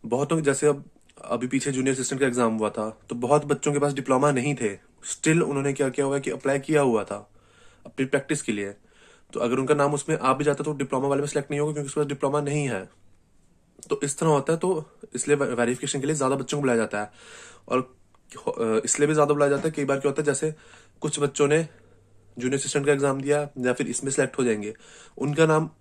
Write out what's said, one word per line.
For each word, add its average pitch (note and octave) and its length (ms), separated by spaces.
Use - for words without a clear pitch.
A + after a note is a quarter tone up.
बहुतों C#3+ 300
के, D#3+ 60
जैसे C#3+ 240
अब, C#3+ 180
अभी A#2+ 220
पीछे C3+ 260
जूनियर C3 220
असिस्टेंट C3 260
का C#3 60
एग्जाम A#2+ 260
हुआ G#2+ 180
था, A2 280
तो A#2+ 60
बहुत A#2+ 300
बच्चों C#3+ 280
के C#3+ 60
पास C#3+ 140
डिप्लोमा C3+ 380
नहीं C3+ 240
थे, G#2 340
still D#3+ 380
उन्होंने C#3 300
क्या C3+ 160
किया C#3 180
हुआ C#3 80
है C#3 60
कि C3+ 100
अप्लाई C3+ 280
किया D3 220
हुआ A2+ 240
था G#2 260
अपनी C3+ 200
प्रैक्टिस - 360
के A#2 100
लिए। G2+ 220
तो - 80
अगर B2 160
उनका C3+ 180
नाम D3 200
उसमें D#3 240
आ C3 140
भी C#3 120
जाता C#3+ 200
तो D3+ 80
डिप्लोमा C#3 360
वाले C#3 120
में D3 80
सिलेक्ट C#3+ 220
नहीं C#3+ 100
होगा D3+ 120
क्योंकि D3 140
उसके D3 140
पास D3 60
डिप्लोमा C#3+ 340
नहीं C#3+ 280
है। F#2+ 200
तो C#3+ 120
इस C#3+ 160
तरह D#3+ 100
होता D3 240
है, E3+ 60
तो F3 320
इसलिए C#3+ 220
वे-, B2+ 220
वेरिफिकेशन B2+ 420
के C3+ 60
लिए D#3 100
ज़्यादा C3+ 200
बच्चों C3+ 220
को - 20
बुलाया B2 180
जाता G#2+ 220
है। G#2 120
और, C3 280
अ, A2 360
इसलिए D3 220
भी D#3 80
ज़्यादा D3 200
बुलाया C#3+ 160
जाता C#3+ 120
है, D#3+ 80
कई D3 140
बार C3+ 160
क्या C#3+ 80
होता C#3+ 140
है, C#3+ 40
जैसे D#3 280
कुछ D3+ 200
बच्चों C#3+ 280
ने D#3 200
जूनियर C3 220
असिस्टेंट C#3 260
का D3 60
एग्जाम C#3 280
दिया C#3+ 280
या B2+ 140
फिर B2 160
इसमें C3+ 240
सिलेक्ट C3+ 260
हो C3 60
जाएंगे, G#2+ 300
उनका D3 280
नाम D#3 240